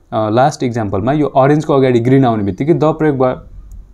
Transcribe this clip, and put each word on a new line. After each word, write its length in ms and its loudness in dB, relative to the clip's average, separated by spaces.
अ, 160 -2
लास्ट 340 0
इक्जाम्पलमा 500 -2
यो 140 0
अरेन्जको 460 2
अगाडि 260 4
ग्रिन 260 2
आउने 180 0
बित्तिकै 300 -2
द 100 0
प्रयोग 340 0
भयो 240 -2